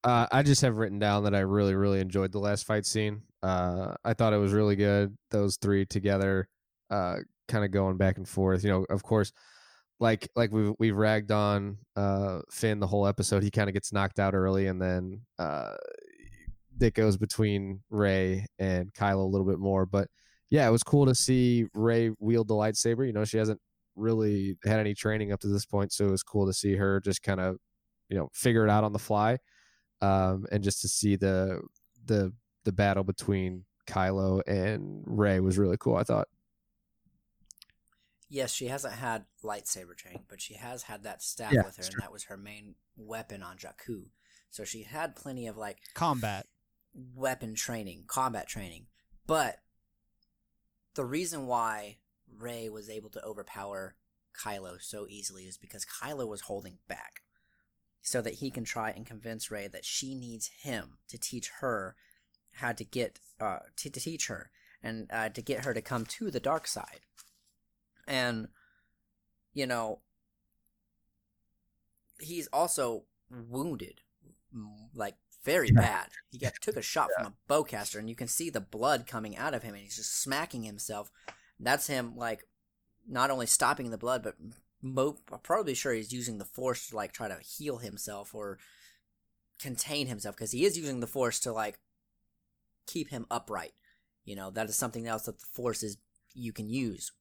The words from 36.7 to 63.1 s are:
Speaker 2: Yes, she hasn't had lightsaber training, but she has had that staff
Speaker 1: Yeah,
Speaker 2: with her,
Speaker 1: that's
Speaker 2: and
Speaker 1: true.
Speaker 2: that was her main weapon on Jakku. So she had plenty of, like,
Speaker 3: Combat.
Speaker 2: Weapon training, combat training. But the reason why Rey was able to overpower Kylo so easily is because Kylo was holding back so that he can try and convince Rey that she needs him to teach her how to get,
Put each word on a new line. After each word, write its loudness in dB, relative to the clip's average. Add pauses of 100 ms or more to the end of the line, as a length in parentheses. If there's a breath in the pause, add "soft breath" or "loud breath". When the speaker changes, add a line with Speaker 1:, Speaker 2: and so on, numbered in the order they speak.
Speaker 2:
Yes, -6
she -6
hasn't -8
had -6 (160)
lightsaber -8
training, -18
but -20
she -14
has -14
had -14
that -12
staff -4
Speaker 1:
Yeah, 6
Speaker 2:
with -4
her, -14
Speaker 1:
that's -8
Speaker 2:
and -10
Speaker 1:
true. -8
Speaker 2:
that -14
was -16
her -16
main -18 (200)
weapon -14
on -16
Jakku. -14 (440 soft breath)
So -14
she -12
had -8
plenty -10
of, -12
like, -10 (160)
Speaker 3:
Combat. -2 (480)
Speaker 2:
Weapon -6
training, -8
combat -2
training. -12 (400)
But 0 (1400)
the -4
reason -6
why -4 (340)
Rey -10
was -14
able -14
to -14
overpower -12 (420)
Kylo -10
so -12
easily -14
is -16
because -16
Kylo -8
was -10
holding -10 (100)
back -14 (800)
so -4
that -6
he -8
can -8
try -6
and -14
convince -12
Rey -10
that -16
she -6
needs -10 (140)
him -8 (100)
to -18
teach -10 (100)
her -6 (580 soft breath)
how -6
to -10
get, -6 (200)